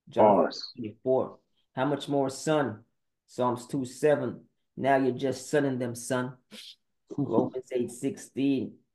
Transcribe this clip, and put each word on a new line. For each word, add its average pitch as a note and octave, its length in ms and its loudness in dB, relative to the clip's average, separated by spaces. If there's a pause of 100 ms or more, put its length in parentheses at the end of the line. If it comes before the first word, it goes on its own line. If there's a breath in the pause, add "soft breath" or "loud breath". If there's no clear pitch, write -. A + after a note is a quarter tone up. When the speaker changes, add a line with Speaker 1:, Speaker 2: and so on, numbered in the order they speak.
Speaker 1:
John G#2 380 6
Speaker 2:
False. - 320 -8
Speaker 1:
twenty-four. A#2+ 600 -2 (380)
How C3 80 -2
much C#3+ 240 -2
more C#3 220 0
son? C#3 560 -2 (400)
Psalms A#2+ 420 -2
two C#3 160 -4
seven. C3 640 0 (320)
Now C3+ 180 4
you're C3 160 4
just B2+ 380 -4
sonning C#3 280 2
them, A#2+ 180 -4
son. B2+ 420 -4 (400 loud breath)
Speaker 2:
<laughs> - 400 -16
Speaker 1:
Romans B2+ 560 -2
eight A#2+ 180 -2
sixteen. C3+ 840 -4 (200)